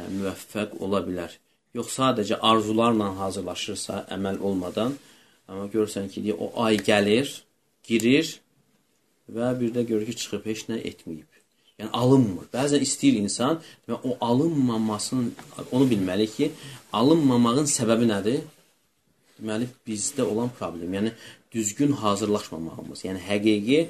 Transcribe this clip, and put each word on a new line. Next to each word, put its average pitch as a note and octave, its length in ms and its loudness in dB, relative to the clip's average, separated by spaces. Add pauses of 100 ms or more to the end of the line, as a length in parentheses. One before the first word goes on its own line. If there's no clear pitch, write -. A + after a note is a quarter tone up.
müvəffəq G2 720 -6
ola G2 240 0
bilər. F2 320 -8 (380)
Yox, A#2+ 160 -6
sadəcə A#2 480 0
arzularla A2 800 4
hazırlaşırsa, F#2+ 880 -6
əməl G2 320 -4
olmadan, G2 560 -2 (540)
amma G2 180 -8
görürsən G#2 420 -2
ki, G2+ 140 -8
deyir, G#2 160 -2
o A2+ 120 -6 (120)
ay A2 160 4
gəlir, G#2+ 480 4 (600)
girir A#2+ 520 2 (920)
və A#2 300 -2
bir A#2 160 0
də A#2+ 80 0
görür A2 240 0
ki, A#2 80 -6
çıxıb, - 320 -8
heç G#2+ 200 -6
nə A2+ 120 -6
etməyib. - 480 -12 (520)
Yəni, G#2+ 120 -10
alınmır. A#2 560 4
Bəzən C#3+ 320 0
istəyir C3+ 400 2
insan, A#2+ 400 0 (240)
və A#2 160 -6
o B2+ 220 -4
alınmamasının, A#2+ 1120 0 (320)
onu C3 260 4
bilməli G2 400 2
ki, D3+ 200 -2 (420)
alınmamağın C3 720 4
səbəbi A#2 400 2
nədir? A2 380 0 (960)
Deməli, A2 280 -4 (160)
bizdə A2 400 -6
olan A#2 320 -2
problem, E2+ 400 -8
yəni, G#2+ 160 -2 (400)
düzgün A#2 400 0
hazırlaşmamağımız, G2+ 1120 -2
yəni, F#2 160 -6
həqiqi G#2 600 2 (100)